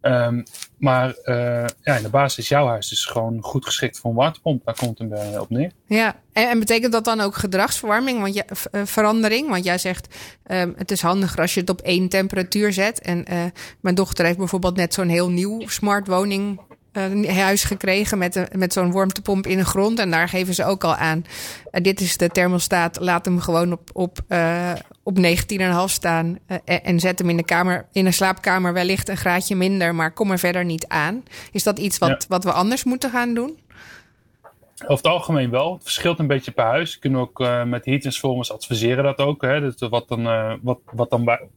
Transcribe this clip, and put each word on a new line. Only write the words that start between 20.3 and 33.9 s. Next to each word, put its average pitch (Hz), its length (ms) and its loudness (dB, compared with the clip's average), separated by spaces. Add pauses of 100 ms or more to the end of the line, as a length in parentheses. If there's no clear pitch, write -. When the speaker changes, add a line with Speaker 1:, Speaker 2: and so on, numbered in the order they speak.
Speaker 2:
ze 175 120 0
ook 190 180 0
al 165 120 2
aan, 160 300 0 (460)
eh, 175 120 -2
dit 196 180 2
is 180 160 -2
de 170 120 2
thermostaat, 180 680 2
laat 180 260 0
hem 180 140 2
gewoon 175 320 2
op, - 220 -8
op, 180 340 -4
eh, 170 440 0 (320)
op 190 140 0
negentien 175 420 2
en 185 80 2
een 180 60 2
half 185 180 0
staan, 165 460 0 (100)
eh, 185 180 -6
en, 175 180 -2
en 175 160 2
zet 180 200 0
hem 175 100 2
in 170 80 2
de 170 80 0
kamer, - 460 0
in 190 140 2
een 180 80 4
slaapkamer 185 600 0
wellicht 185 360 0
een 202 80 -4
graadje 185 380 0
minder, 185 400 2
maar 160 180 0
kom 202 180 0
er 185 80 0
verder 180 260 0
niet 165 220 -4
aan. 170 360 -2 (280)
Is 202 120 -4
dat 208 160 0
iets 202 180 -2
wat, 170 120 2
Speaker 1:
Ja. 135 180 0
Speaker 2:
wat 185 160 0
we 262 80 0
anders 214 320 0
moeten 254 260 -2
gaan 240 240 0
doen? 262 260 -4 (1200)